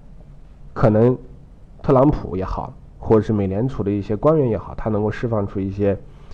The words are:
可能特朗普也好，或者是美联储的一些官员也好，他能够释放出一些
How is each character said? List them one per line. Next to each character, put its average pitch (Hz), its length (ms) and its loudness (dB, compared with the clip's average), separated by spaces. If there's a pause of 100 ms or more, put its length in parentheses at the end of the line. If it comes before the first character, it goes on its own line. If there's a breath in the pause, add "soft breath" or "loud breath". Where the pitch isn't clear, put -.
(720)
可 - 160 2
能 117 260 4 (680)
特 - 100 2
朗 135 160 6
普 - 260 -2
也 92 80 -4
好， - 300 -8 (240)
或 - 180 2
者 107 60 6
是 107 100 -2
美 101 140 0
联 98 220 -2
储 131 160 -6
的 98 80 -2
一 104 100 -2
些 107 140 -4
官 147 200 2
员 135 140 2
也 107 80 -2
好， - 180 -10
他 - 140 -4
能 104 140 -2
够 107 80 -2
释 - 160 -6
放 107 180 -2
出 101 140 -6
一 98 100 -4
些 98 260 0 (380 soft breath)